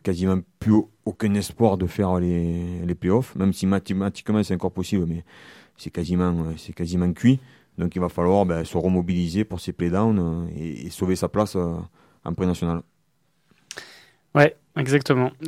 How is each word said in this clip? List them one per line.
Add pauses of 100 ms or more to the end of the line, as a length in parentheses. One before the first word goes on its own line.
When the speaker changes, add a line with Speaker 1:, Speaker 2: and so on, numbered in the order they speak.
Speaker 1:
quasiment (220)
plus
au-, (160)
aucun
espoir
de
faire
les,
les
playoffs,
même
si
mathématiquement
c'est
encore
possible,
mais (540)
c'est
quasiment,
euh,
c'est
quasiment
cuit. (380)
Donc
il
va
falloir,
bah,
se
remobiliser
pour
ces
playdowns,
euh,
et,
et
sauver
sa
place,
euh, (560)
en
pré-national. (1500)
Speaker 2:
Ouais, (220)
exactement. (160)